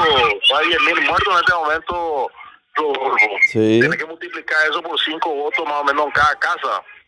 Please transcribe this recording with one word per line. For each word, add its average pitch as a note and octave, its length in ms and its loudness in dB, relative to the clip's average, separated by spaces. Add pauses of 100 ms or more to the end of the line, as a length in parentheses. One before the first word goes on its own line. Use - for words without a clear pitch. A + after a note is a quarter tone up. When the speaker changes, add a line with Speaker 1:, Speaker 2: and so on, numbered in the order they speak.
(560)
Speaker 1:
hay E3+ 120 2
diez E3 140 2
mil E3 200 2
muertos - 300 0
en F3 80 4
este F3+ 140 2
momento, D#3+ 760 -2 (440)
Rodolfo. C3+ 520 0 (220)
Speaker 2:
Sí. A2 320 4
Speaker 1:
Tiene D#3 160 2
que - 100 -8
multiplicar D#3 600 -4
eso F3 120 -2
por E3 200 -6
cinco E3 340 -2
votos D3+ 320 -4
más D3 140 -4
o C#3 40 -4
menos C#3+ 220 0
en C#3 60 -8
cada D3 240 2
casa. A2+ 460 -4 (240)